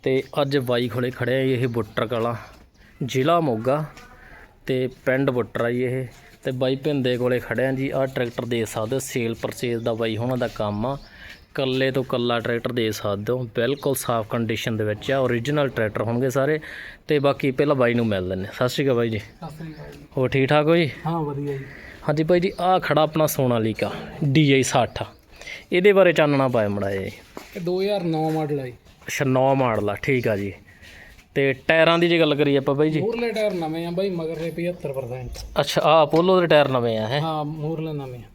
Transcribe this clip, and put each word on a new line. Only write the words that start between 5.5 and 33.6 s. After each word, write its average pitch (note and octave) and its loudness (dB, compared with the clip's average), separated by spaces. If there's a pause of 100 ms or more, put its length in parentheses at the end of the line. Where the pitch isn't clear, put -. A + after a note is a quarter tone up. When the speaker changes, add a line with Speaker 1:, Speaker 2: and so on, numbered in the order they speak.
Speaker 1:
ਆ A#2+ 0
ਜੀ B2 0
ਇਹ। B2+ -2 (380)
ਤੇ C#3 -4
ਬਾਈ C3 0
ਭਿੰਦੇ C3+ 0
ਕੋਲੇ B2 0
ਖੜ੍ਹੇ A#2+ -2
ਆ C3+ 0
ਜੀ। C3+ -2
ਆਹ C3+ 0
ਟਰੈਕਟਰ B2+ -4
ਦੇ A#2+ -2
ਸਕਦੇ A2+ -4
ਹੋ, C3 0
ਸੇਲ A#2 -4
ਪਰਚੇਜ਼ A#2 -4
ਦਾ A#2 0
ਬਾਈ A2+ -2
ਹੁਣਾਂ B2 -2
ਦਾ A#2+ -2
ਕੰਮ G#2 -4
ਆ। C#3 -4 (580)
ਕੱਲੇ C3 0
ਤੋਂ C3 -2
ਕੱਲਾ A#2+ 0
ਟਰੈਕਟਰ A#2 -2
ਦੇ A2+ 0
ਸਕਦੇ G#2 -4
ਹੋ, B2+ -4
ਬਿਲਕੁਲ C3+ 0
ਸਾਫ਼ A2+ -2
ਕੰਡੀਸ਼ਨ A2+ -2
ਦੇ G#2+ -2
ਵਿੱਚ G#2 -4
ਆ, C3+ 2
ਓਰੀਜਨਲ C3 0
ਟਰੈਕਟਰ A2 -2
ਹੋਣਗੇ A#2 0
ਸਾਰੇ। C#3 0 (480)
ਤੇ D3+ 2
ਬਾਕੀ C#3 2
ਪਹਿਲਾਂ D3 2
ਬਾਈ A#2+ 4
ਨੂੰ A#2 2
ਮਿਲ F#2+ 0
ਲੈਂਦੇ। F#2 -4
ਸਤਿ B2+ 0
ਸ਼੍ਰੀ C#3 -2
ਅਕਾਲ C3 2
ਬਾਈ A#2 0
ਜੀ। G#2+ -4
Speaker 2:
ਸਤਿ - -16
ਸ਼੍ਰੀ D#3+ -14
ਅਕਾਲ - -16
ਜੀ। - -20 (120)
Speaker 1:
ਹੋਰ B2+ 0
ਠੀਕ C3+ 2
ਠਾਕ D3 6
ਹੋ E3 6
ਜੀ? E3 2 (160)
Speaker 2:
ਹਾਂ, E3 -2
ਵਧੀਆ C#3+ -4
ਜੀ। C3+ -10 (420)
Speaker 1:
ਹਾਂਜੀ D3+ 0
ਬਾਈ F3 4
ਜੀ, F#3+ 0
ਆਹ F3+ 2
ਖੜਾ D3+ 2
ਆਪਣਾ D#3 2
ਸੋਨਾਲੀਕਾ A2+ 0 (320)
ਡੀ C#3+ 4
ਆਈ C3+ 6
ਸੱਠ, A#2 0 (680)
ਇਹਦੇ F#3 6
ਬਾਰੇ F#3 8
ਚਾਨਣਾ C#3+ 4
ਪਾਇਆ A2+ 2
ਮਾੜਾ G2+ -2
ਜਿਹਾ F#2+ -4
ਜੀ। F#2+ -6 (440)
Speaker 2:
ਇਹ G3 -8
ਦੋ F3+ -2
ਹਜ਼ਾਰ G3+ -2
ਨੌ D#3+ -2
ਮਾਡਲ D3+ -2
ਆ C3 -8
ਜੀ। B2 -10 (360)
Speaker 1:
ਅੱਛਾ, - -2
ਨੌ C3 4
ਮਾਡਲ A2 2
ਆ, G2+ -2
ਠੀਕ B2 0
ਆ A2 2
ਜੀ। G2 -4 (840)
ਤੇ C#3 2 (140)
ਟਾਇਰਾਂ D#3+ 6
ਦੀ E3+ 4
ਜੇ E3+ 4
ਗੱਲ D3+ 4
ਕਰੀਏ C#3+ 2
ਆਪਾਂ C#3 0
ਬਾਈ D3+ 2
ਜੀ? D#3 0
Speaker 2:
ਮੂਹਰਲੇ A#3 -2
ਟਾਇਰ G#3 -2
ਨਵੇਂ E3 -4